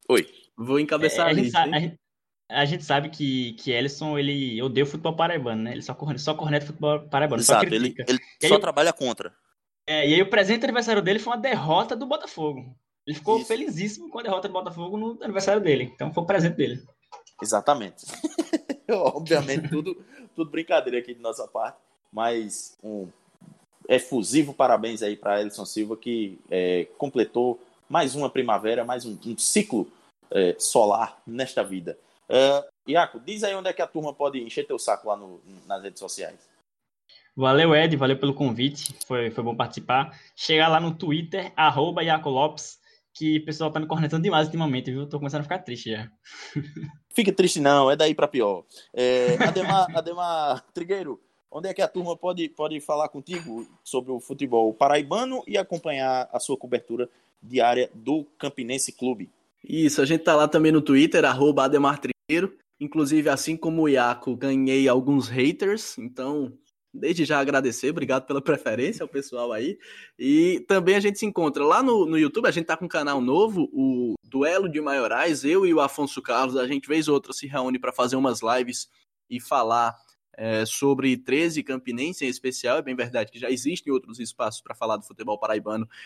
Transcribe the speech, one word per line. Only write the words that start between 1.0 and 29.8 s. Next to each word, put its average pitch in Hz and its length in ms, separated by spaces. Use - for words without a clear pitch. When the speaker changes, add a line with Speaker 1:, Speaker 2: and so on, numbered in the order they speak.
Speaker 3:
É, - 20
a - 20
Speaker 2:
a - 20
Speaker 3:
gente 127 120
Speaker 2:
lista, 120 140
Speaker 3:
sa-, - 80
Speaker 2:
hein? 151 60
Speaker 3:
a 147 60
gente, 165 200
a 139 140
gente 170 180
sabe 147 260
que, 131 440
que 127 180
Ellison, 143 480
ele 135 420
odeia 131 220
o 139 40
futebol 160 280
paraibano, 135 480
né? 117 80
Ele 123 100
só 127 140
corne-, 143 240
só 156 160
corneta 147 300
o - 20
futebol 151 400
paraibano, 139 340
só 117 120
Speaker 1:
Exato, 107 200
ele, 123 180
Speaker 3:
critica. 120 200
Speaker 1:
ele 254 80
Speaker 3:
E 156 40
aí 165 40
Speaker 1:
só 151 80
Speaker 3:
o - 20
Speaker 1:
trabalha 160 340
contra. 120 400
Speaker 3:
É, 151 220
e 151 60
aí 180 80
o 190 80
presente 208 300
de 269 80
aniversário 226 340
dele 196 180
foi 233 140
uma 233 60
derrota 208 540
do 240 120
Botafogo. 151 680
Ele 151 120
ficou 220 200
Speaker 1:
Isso. - 100
Speaker 3:
felizíssimo 214 600
com 233 100
a 233 40
derrota 196 240
do 185 60
Botafogo 180 420
no 226 260
aniversário 196 400
dele. 131 320
Então 151 200
foi 170 100
o - 20
presente 170 300
dele. 127 260
Speaker 1:
Exatamente. 104 640
<laughs> - 420
Obviamente, 156 800
tudo, 170 320
tudo 151 180
brincadeira 147 480
aqui 123 140
de 117 60
nossa 113 280
parte, 113 320
mas 113 720
um 104 260
efusivo 127 640
parabéns 113 480
aí 104 160
pra 104 240
Ellison 104 240
Silva, 110 320
que, 110 420
é, 90 360
completou 123 600
mais 139 260
uma 139 140
primavera, 117 560
mais 123 200
um, 104 200
um 113 120
ciclo, - 540